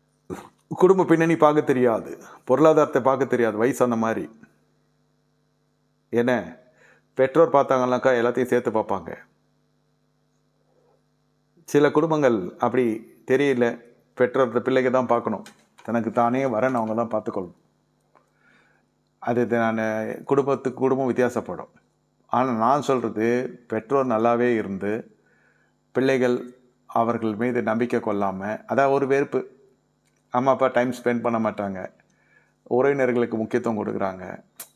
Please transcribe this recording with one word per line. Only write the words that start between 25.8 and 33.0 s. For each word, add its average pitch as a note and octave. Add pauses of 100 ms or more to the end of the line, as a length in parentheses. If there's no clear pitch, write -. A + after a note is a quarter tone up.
பிள்ளைகள் B2+ (540)
அவர்கள் A2+
மீது A#2+
நம்பிக்கை A#2
கொள்ளாம, G2 (240)
அதான் C3+
ஒரு C#3
வெறுப்பு, C#3 (920)
அம்மா C3
அப்பா B2+
டைம் B2
ஸ்பெண்ட் A#2+
பண்ண A#2
மாட்டாங்க, G2+ (880)
உறவினர்களுக்கு B2